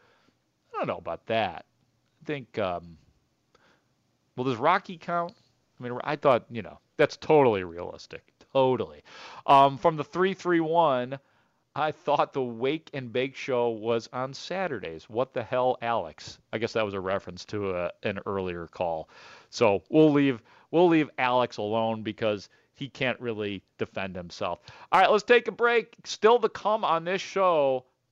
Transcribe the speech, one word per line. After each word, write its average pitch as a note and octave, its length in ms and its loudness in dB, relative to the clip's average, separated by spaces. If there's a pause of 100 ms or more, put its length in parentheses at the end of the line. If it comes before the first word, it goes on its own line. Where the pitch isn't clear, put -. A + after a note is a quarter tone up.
(720)
I A4 60 -10
don't E4+ 80 -6
know A#2 120 -4
about E2+ 280 -10
that. G#2+ 380 -4 (580)
I - 40 -20
think, C#3 320 -10
um, F2 400 -6 (1400)
well, B2+ 80 -6
does C3 120 -2
Rocky E3+ 420 -2
count? F3 340 -6 (460)
I - 40 -18
mean, B2 200 -8
I D3 140 -6
thought, C3 340 2
you A#2 120 -8
know, D#2+ 180 -18 (160)
that's D3 200 2
totally B2+ 480 4
realistic. F2 580 -12 (300)
Totally. C3 500 0 (440)
Um, C#3 320 8
from E3 180 2
the D3 80 -4
three F#3 300 -2
three F3 260 0
one, C#3+ 580 0 (560)
I D3+ 160 -2
thought D3 420 0
the C#3 100 -2
Wake B2+ 520 -4
and B2+ 180 -10
Bake C3 220 -2
Show A#2+ 360 0
was A2+ 420 -2
on C3 200 -6
Saturdays. B2+ 800 -8
What A#2+ 240 -4
the B2 80 -4
hell, B2+ 400 0
Alex? G#2+ 560 -6 (140)
I A2+ 60 -2
guess A2 160 -2
that A2+ 100 0
was G2+ 100 -4
a G2 60 -6
reference F#2 460 -6
to G2 300 -4
a, F2 140 -4 (140)
an G2+ 220 -4
earlier F2+ 420 -4
call. E2 400 -6 (420)
So G2+ 400 2
we'll D#3 220 8
leave, C#3 280 2 (300)
we'll E3+ 160 6
leave D#3+ 320 4
Alex B2 380 0
alone A2+ 460 -2
because G#2+ 460 -4 (260)
he C#3 140 -12
can't B2 320 -4
really G#2 420 -6 (140)
defend G2 380 -8
himself. F2 460 -8 (320)
All F3 80 6
right, E3+ 100 8
let's G3+ 140 4
take A#3+ 240 4
a G#3+ 40 -2
break. A#3 520 0
Still A#3 340 4
to G#3+ 100 0
come G#3+ 360 -2
on E3 200 0
this F3+ 160 -4
show D3+ 640 2 (280)